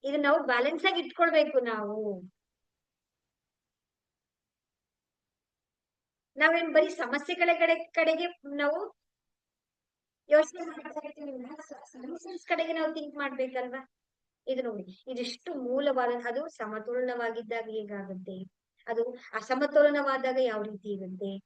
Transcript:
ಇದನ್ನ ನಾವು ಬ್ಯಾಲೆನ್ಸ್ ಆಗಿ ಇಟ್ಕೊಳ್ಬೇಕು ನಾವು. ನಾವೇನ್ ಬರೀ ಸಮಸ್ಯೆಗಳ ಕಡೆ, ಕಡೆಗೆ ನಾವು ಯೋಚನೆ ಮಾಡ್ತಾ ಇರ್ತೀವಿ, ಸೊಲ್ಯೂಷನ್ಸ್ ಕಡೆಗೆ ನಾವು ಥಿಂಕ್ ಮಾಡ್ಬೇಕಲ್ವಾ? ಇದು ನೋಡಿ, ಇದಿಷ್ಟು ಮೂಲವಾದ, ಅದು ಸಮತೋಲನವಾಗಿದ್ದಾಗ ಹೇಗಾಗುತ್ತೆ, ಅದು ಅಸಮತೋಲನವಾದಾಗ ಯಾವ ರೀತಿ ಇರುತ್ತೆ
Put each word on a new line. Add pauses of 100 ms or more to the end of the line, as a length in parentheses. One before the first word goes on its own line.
ಇದನ್ನ
ನಾವು (100)
ಬ್ಯಾಲೆನ್ಸ್
ಆಗಿ
ಇಟ್ಕೊಳ್ಬೇಕು (100)
ನಾವು. (4000)
ನಾವೇನ್
ಬರೀ (120)
ಸಮಸ್ಯೆಗಳ (100)
ಕಡೆ, (220)
ಕಡೆಗೆ (340)
ನಾವು (1500)
ಯೋಚನೆ
ಮಾಡ್ತಾ
ಇರ್ತೀವಿ, (580)
ಸೊಲ್ಯೂಷನ್ಸ್
ಕಡೆಗೆ
ನಾವು
ಥಿಂಕ್
ಮಾಡ್ಬೇಕಲ್ವಾ? (680)
ಇದು
ನೋಡಿ, (260)
ಇದಿಷ್ಟು (120)
ಮೂಲವಾದ, (160)
ಅದು (180)
ಸಮತೋಲನವಾಗಿದ್ದಾಗ
ಹೇಗಾಗುತ್ತೆ, (500)
ಅದು (360)
ಅಸಮತೋಲನವಾದಾಗ (140)
ಯಾವ
ರೀತಿ
ಇರುತ್ತೆ (140)